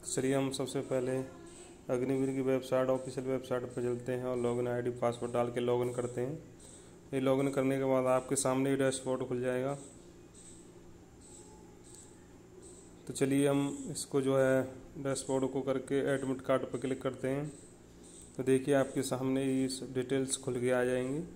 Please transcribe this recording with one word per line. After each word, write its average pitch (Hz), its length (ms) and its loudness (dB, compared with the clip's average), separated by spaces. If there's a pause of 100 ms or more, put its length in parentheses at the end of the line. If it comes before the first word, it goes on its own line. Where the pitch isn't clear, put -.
(160)
चलिए, 131 200 2
हम 135 160 2
सबसे 135 300 -4
पहले 131 360 0 (760)
अग्निवीर 131 380 2
की 135 100 0
वेबसाइट, 131 480 2
ऑफिशियल 131 360 0
वेबसाइट 127 380 0
पर 123 200 -4
चलते 120 280 -2
हैं 127 140 -2
और 127 120 0
login 120 300 0
आईडी, 123 220 0
पासवर्ड 120 440 -2
डाल 120 180 2
के 120 160 0
login 123 280 2
करते 123 260 -4
हैं। 147 360 -6 (560)
ये 135 80 0
login 135 340 4
करने 135 220 2
के 135 60 0
बाद 131 220 4
आपके 127 300 2
सामने 131 340 2
ये 139 60 4
dashboard 131 480 0
खुल 123 180 -2
जाएगा। 127 340 0 (3250)
तो 131 60 -10
चलिए, 139 340 4
हम 143 440 0
इसको 139 300 -2
जो 135 160 2
है 131 260 6 (400)
dashboard 135 440 0
को 131 140 -2
करके 131 340 0
admit 135 460 0
card 131 200 2
पर 131 160 -6
क्लिक 131 240 -2
करते 131 260 -2
हैं। 143 260 -2 (840)
तो 131 60 -2
देखिए, 131 300 4
आपके 135 280 2
सामने 131 440 0
ये 131 220 2
डिटेल्स 131 680 -2
खुल 123 240 -2
के 123 100 2
आ 123 120 4
जाएंगी। 127 400 0 (120)